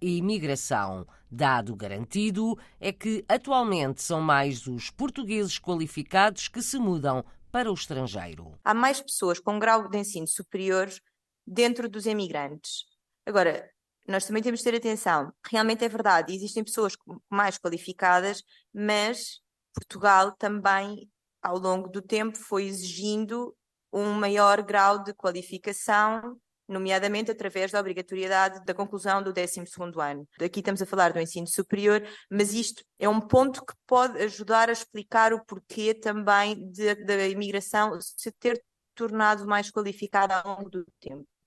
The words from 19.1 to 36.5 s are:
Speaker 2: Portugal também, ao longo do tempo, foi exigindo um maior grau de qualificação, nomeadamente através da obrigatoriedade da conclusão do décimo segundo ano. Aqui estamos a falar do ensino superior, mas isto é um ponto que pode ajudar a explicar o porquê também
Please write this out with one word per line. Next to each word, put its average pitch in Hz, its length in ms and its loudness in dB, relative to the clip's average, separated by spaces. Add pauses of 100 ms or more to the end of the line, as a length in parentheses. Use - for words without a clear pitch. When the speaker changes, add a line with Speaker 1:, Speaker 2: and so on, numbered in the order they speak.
Speaker 2:
Portugal 196 600 4
também, 202 760 -2 (320)
ao 180 160 -2
longo 185 320 -2
do 190 140 -10
tempo, 214 340 -4
foi 196 280 -4
exigindo 202 880 -6 (380)
um 208 220 -2
maior 202 460 6
grau 202 420 4
de 202 120 -10
qualificação, 208 1200 -2 (300)
nomeadamente 196 640 -2
através 196 400 -4
da 208 100 0
obrigatoriedade 190 840 0
da 185 80 -4
conclusão 196 500 -2
do 190 100 -4
décimo 180 340 -4
segundo 170 340 -10
ano. 143 260 -4 (160)
Aqui 180 180 -4
estamos 196 200 -2
a 185 60 -2
falar 180 260 2
do 165 80 -2
ensino 170 260 -6
superior, 208 560 0 (280)
mas 202 240 0
isto - 280 -6 (160)
é 202 100 2
um 214 120 2
ponto 262 440 4
que - 100 -16 (120)
pode 247 360 4
ajudar 220 480 2
a - 20 2
explicar 226 600 2
o 220 100 -6
porquê 214 480 -4
também 208 800 2